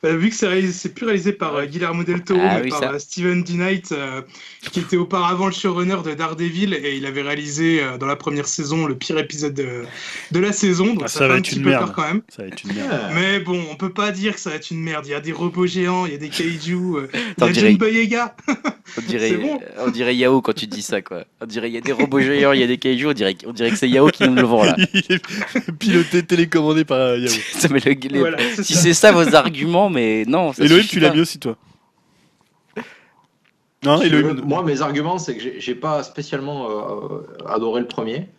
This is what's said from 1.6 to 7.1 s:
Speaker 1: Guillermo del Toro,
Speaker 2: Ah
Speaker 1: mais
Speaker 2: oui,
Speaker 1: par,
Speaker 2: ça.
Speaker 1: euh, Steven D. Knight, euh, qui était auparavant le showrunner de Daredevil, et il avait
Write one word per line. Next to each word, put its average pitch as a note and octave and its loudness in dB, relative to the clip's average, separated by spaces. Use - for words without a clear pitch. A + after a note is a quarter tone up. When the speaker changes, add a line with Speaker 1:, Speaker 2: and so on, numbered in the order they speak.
Speaker 1:
Guillermo E3+ -4
del F3 -2
Toro, F#3 2
Speaker 2:
Ah F#3 2
Speaker 1:
mais A#2+ -2
Speaker 2:
oui, C3 -2
Speaker 1:
par, D3 -2
Speaker 2:
ça. C3 -2
Speaker 1:
euh, C#3+ -6
Steven F3+ -2
D. F3 -6
Knight, F3+ -2
euh, C3+ -6
qui - -4
était F3 -4
auparavant F3+ 0
le F#3+ 0
showrunner F3+ -2
de D#3 -6
Daredevil, E3 -4
et C#3+ -4
il C3+ -6
avait C3+ -6